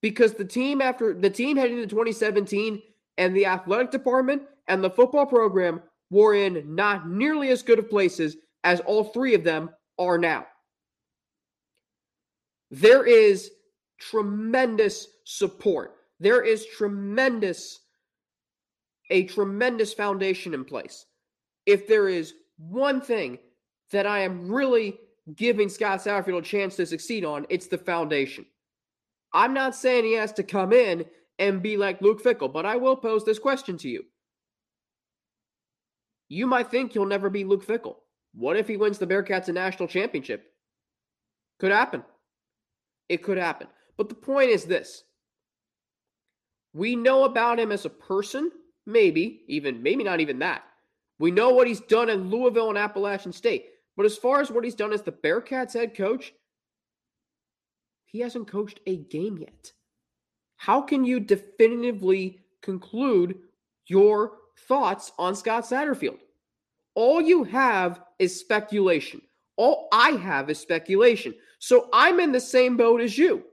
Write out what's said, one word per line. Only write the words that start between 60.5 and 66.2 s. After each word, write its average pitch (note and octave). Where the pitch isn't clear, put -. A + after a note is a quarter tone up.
How B3
can C#4
you B3
definitively G3+
conclude F#3+
your G#3
thoughts A3+
on F#3
Scott A3+
Satterfield? C4